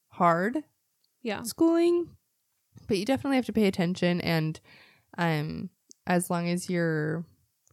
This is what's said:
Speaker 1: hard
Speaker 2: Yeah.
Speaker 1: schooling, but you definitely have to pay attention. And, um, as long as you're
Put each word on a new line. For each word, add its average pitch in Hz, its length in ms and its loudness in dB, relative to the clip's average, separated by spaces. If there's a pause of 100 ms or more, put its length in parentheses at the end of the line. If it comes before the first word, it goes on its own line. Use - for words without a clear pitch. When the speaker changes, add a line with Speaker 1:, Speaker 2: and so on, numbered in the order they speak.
(100)
Speaker 1:
hard 185 540 0 (580)
Speaker 2:
Yeah. 214 200 -6
Speaker 1:
schooling, 339 680 2 (760)
but - 100 0
you 196 80 -2
definitely 269 320 0
have 247 100 0
to 214 60 -4
pay 214 140 4
attention. 175 560 0
And, 160 360 -2 (600)
um, 160 500 -4 (380)
as 180 240 0
long 175 180 -2
as 175 220 -4
you're 165 560 -2 (460)